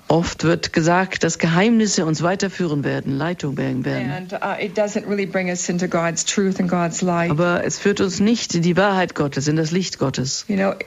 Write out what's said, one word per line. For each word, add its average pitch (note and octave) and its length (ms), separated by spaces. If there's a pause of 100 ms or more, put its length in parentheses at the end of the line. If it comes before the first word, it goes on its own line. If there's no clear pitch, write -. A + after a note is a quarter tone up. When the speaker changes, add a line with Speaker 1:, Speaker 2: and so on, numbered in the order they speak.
Speaker 1:
Oft E3+ 360
wird E3 280
gesagt, F3 520
dass E3 160
Geheimnisse G3+ 680
uns D#3 160
weiterführen F3 640
werden, C3+ 340
Leitung D3+ 400
werden C3 280
werden. C3+ 260
Speaker 2:
And, F3+ 220
uh, - 300
it G3 140
doesn't G#3 300
really G3+ 180
bring F#3 240
us F3 180
into F3 200
God's E3 360
truth F#3+ 360
and F#3 100
God's E3+ 320
light. E3+ 300
Speaker 1:
Aber F3 340
es - 140
führt G3 220
uns F#3+ 180
nicht G#3+ 340
in E3+ 80
die E3+ 160
Wahrheit F#3+ 380
Gottes, C#3+ 320
in D3+ 80
das D#3+ 160
Licht F3+ 260
Gottes. C3+ 500
Speaker 2:
You G3+ 100
know, G3 160 (140)